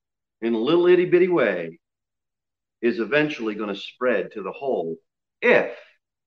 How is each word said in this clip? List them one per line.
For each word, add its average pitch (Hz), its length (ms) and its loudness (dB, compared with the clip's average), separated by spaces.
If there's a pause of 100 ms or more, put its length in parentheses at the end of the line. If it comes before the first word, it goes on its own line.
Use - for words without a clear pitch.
(400)
in 117 140 0
a 110 40 0
little 165 280 2
itty 180 200 6
bitty 180 220 4
way 95 520 0 (1000)
is 113 180 0
eventually 117 540 -2
gonna 104 200 -6
spread 101 580 -4
to 107 100 -10
the 92 100 -8
whole 92 440 -6 (440)
if, 220 360 2 (500)